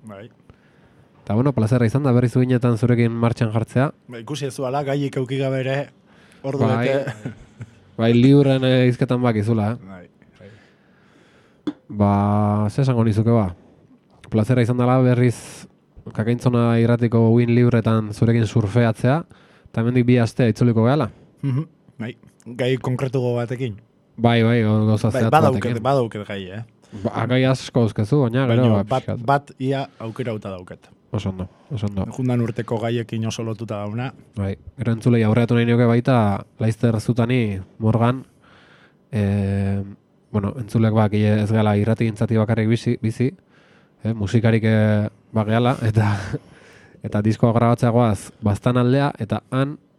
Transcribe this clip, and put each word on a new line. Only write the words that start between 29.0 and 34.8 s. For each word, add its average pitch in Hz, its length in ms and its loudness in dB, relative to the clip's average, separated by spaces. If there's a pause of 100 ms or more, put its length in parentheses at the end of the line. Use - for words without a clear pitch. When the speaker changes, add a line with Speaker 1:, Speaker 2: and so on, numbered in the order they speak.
Speaker 2:
pixkat. 117 200 -6
Speaker 1:
bat 139 360 0
ia 135 240 -2 (160)
aukerauta 110 500 -8
dauket. 90 400 -16 (200)
Speaker 2:
Oso 101 180 -4
ondo, 92 180 -8 (200)
oso 107 200 -6
ondo. 101 240 -6
Speaker 1:
Jundan 123 300 -2
urteko 113 400 -4
gaiekin 113 460 -4
oso 110 180 -6
lotuta 110 340 -8
dauna. 104 320 -8 (220)
Speaker 2:
Bai, 98 240 -6 (180)
gero 117 220 -2